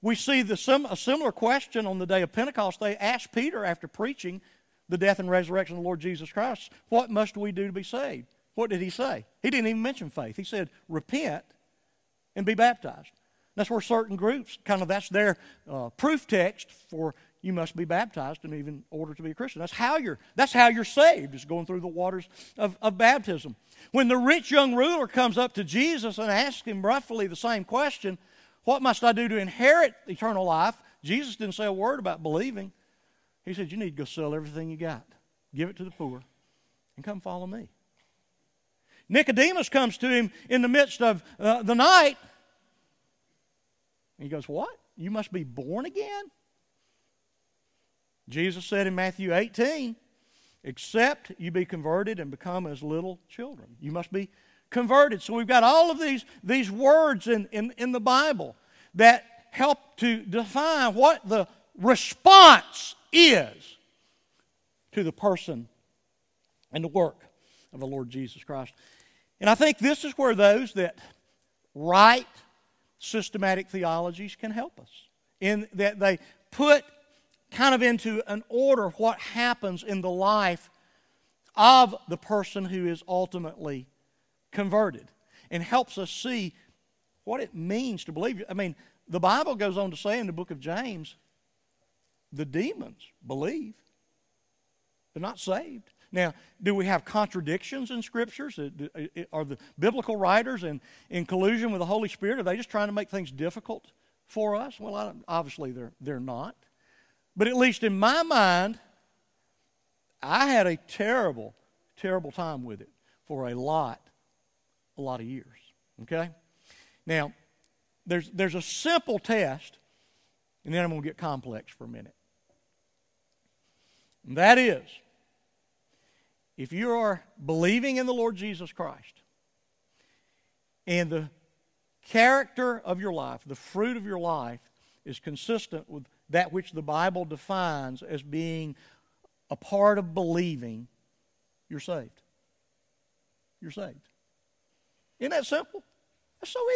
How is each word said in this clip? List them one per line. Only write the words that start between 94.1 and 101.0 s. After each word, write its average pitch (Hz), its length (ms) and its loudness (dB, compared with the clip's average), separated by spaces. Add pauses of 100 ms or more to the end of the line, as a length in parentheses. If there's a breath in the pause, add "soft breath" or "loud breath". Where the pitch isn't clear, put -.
They're 156 80 -14
not 196 200 -10
saved. 240 520 -8 (200)
Now, 180 220 -2 (280 soft breath)
do 202 120 0
we 190 120 -2
have 190 180 0
contradictions 208 840 -4
in 240 120 -8
Scriptures? 240 560 -8
Uh, 143 160 -8
do, 147 220 -12
uh, 160 260 -12 (100)
are 156 120 -4
the 139 140 -12 (200 soft breath)
biblical 226 380 0
writers 208 480 2
in, 147 160 -8 (280 soft breath)